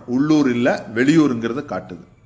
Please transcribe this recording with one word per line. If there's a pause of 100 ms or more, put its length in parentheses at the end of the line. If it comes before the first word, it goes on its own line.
உள்ளூர்
இல்ல, (100)
வெளியூருங்கிறத
காட்டுது. (220)